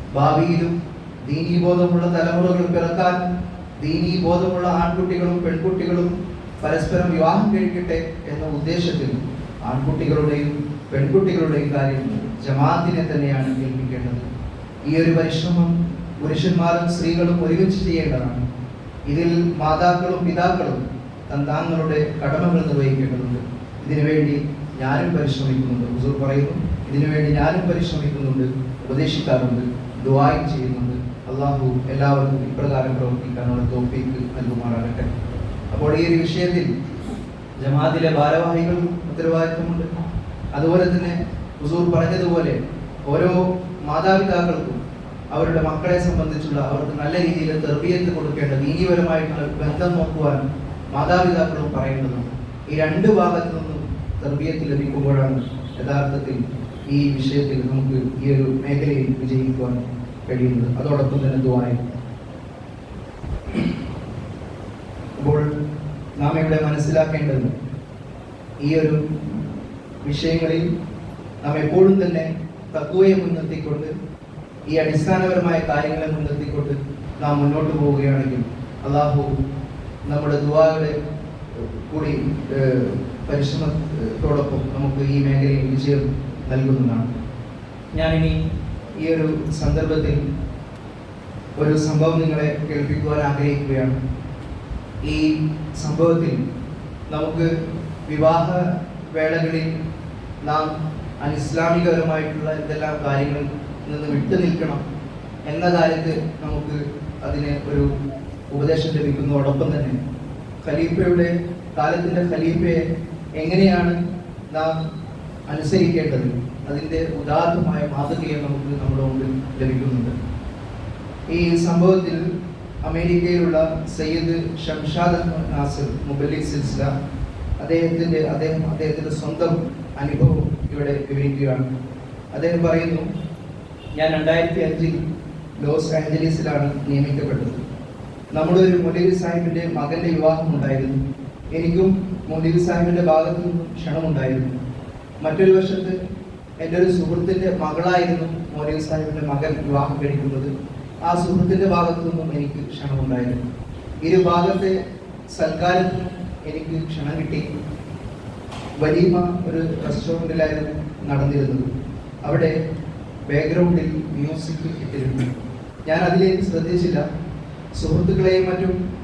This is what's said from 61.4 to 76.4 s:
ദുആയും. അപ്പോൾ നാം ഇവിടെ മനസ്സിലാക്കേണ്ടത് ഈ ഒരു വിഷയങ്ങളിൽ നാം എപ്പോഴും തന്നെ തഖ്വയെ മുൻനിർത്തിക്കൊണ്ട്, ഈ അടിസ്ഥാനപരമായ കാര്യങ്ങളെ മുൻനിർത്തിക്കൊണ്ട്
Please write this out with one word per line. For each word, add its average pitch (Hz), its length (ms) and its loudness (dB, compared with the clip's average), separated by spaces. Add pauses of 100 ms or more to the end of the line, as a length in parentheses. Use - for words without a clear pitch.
ദുആയും. 123 340 2 (3500)
അപ്പോൾ 151 220 2 (800)
നാം 147 200 2
ഇവിടെ 156 260 4
മനസ്സിലാക്കേണ്ടത് 147 800 2 (1200)
ഈ 151 80 2
ഒരു 156 200 4 (1160)
വിഷയങ്ങളിൽ 165 560 2 (800)
നാം 147 120 -2 (100)
എപ്പോഴും 190 380 8
തന്നെ 170 220 0 (500)
തഖ്വയെ 185 460 4
മുൻനിർത്തിക്കൊണ്ട്, 156 680 -2 (800)
ഈ 156 120 0
അടിസ്ഥാനപരമായ 175 760 2 (100)
കാര്യങ്ങളെ 156 440 0
മുൻനിർത്തിക്കൊണ്ട് 143 640 -2 (480)